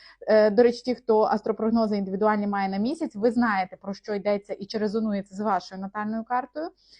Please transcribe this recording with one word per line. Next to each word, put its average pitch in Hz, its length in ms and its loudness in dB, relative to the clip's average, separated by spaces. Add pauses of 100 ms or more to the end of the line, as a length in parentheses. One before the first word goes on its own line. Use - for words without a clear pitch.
(260)
Е, 214 240 6
до 208 120 6
речі, 240 200 4
ті, 247 120 -2
хто 220 260 2
астропрогнози 220 760 0
індивідуальні 202 500 0
має 196 220 -2
на 190 80 -4
місяць, 254 400 -4
ви 220 140 2
знаєте, 220 460 0
про 196 180 -10
що 208 200 -8
йдеться 202 380 -2
і 202 140 -10
чи 220 120 -8
резонує 208 440 -2
це 190 120 -18
з 196 60 -8
вашою 190 400 -2
натальною 214 440 -6
картою. 262 440 -4 (320)